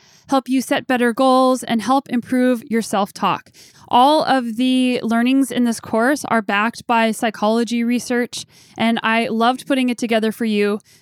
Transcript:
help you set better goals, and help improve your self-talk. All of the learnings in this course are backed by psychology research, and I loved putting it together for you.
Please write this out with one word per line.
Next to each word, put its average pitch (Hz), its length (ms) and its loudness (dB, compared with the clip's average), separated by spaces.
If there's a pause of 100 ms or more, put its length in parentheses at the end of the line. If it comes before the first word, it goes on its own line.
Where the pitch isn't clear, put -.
(280)
help 262 220 0
you 262 100 0
set 254 280 -2
better 240 260 0
goals, 262 500 4
and 233 180 -2
help 262 280 -2
improve 254 600 0
your 226 120 0
self-talk. 196 720 -4 (360)
All 285 380 4
of 233 320 0
the 254 440 2
learnings 247 480 2
in 247 140 -2
this 233 160 -2
course 240 460 0
are 226 160 0
backed 208 440 -2
by 226 260 2
psychology 226 760 -2
research, 240 600 -4 (320)
and 226 240 0
I 226 280 0
loved 233 360 0
putting 262 220 0
it 240 100 -2
together 220 360 0
for - 100 -6
you. 208 360 0 (220)